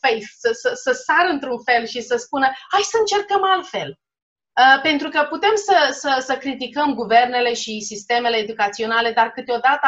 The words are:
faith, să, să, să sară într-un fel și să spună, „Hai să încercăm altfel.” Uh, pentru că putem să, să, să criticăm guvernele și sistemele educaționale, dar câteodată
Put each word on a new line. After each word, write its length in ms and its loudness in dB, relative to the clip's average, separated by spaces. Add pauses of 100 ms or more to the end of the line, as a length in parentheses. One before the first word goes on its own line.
faith, 240 0 (140)
să, 140 -2
să, 180 -4 (120)
să 80 0 (140)
sară 240 4
într-un 340 -4
fel 220 2
și 160 -8
să 140 -2
spună, 300 -2 (260)
„Hai 100 2
să 180 -2
încercăm 440 0
altfel.” 460 -2 (720)
Uh, 200 8
pentru 280 -2
că 200 0
putem 260 2
să, 220 2 (140)
să, 340 -2
să 120 -2
criticăm 560 -4
guvernele 600 2
și 280 -8
sistemele 560 -2
educaționale, 760 -2
dar 200 2
câteodată 560 0